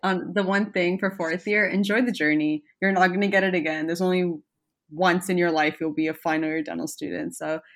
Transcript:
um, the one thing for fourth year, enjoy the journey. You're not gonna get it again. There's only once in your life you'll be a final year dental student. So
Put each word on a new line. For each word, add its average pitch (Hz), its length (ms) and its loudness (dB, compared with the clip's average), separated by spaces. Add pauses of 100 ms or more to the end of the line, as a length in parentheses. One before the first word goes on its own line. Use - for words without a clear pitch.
um, 180 300 -2
the 202 100 2
one 202 280 0
thing 180 260 0
for 196 180 -2
fourth 170 320 -4
year, 208 200 2
enjoy 202 340 2
the 240 100 2
journey. 151 500 0 (180)
You're 196 120 2
not 185 160 6
gonna 196 200 0
get 196 160 2
it 190 100 0
again. 156 340 -2
There's 175 120 -2
only 180 320 2 (580)
once 180 380 2
in 185 100 0
your 175 120 2
life 156 300 0
you'll 160 140 -4
be 156 140 0
a 156 60 -4
final 156 340 -2
year 160 140 -2
dental 160 240 -6
student. - 480 -8
So 156 260 -6 (160)